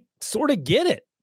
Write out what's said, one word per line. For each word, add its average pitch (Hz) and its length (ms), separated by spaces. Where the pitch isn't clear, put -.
sorta 277 340
get 185 320
it. - 180